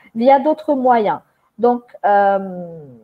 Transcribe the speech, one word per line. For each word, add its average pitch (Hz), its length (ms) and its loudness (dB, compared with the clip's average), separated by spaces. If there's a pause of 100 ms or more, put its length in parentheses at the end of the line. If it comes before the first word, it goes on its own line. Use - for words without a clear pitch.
(160)
via 269 240 4
d'autres 311 340 -2
moyens. 240 460 0 (380)
Donc, 240 260 0 (220)
euh, 196 600 0 (380)